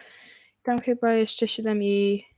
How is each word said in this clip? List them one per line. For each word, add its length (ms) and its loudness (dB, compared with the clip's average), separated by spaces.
Tam 180 -2
chyba 320 0
jeszcze 360 0
siedem 340 -2
i 420 0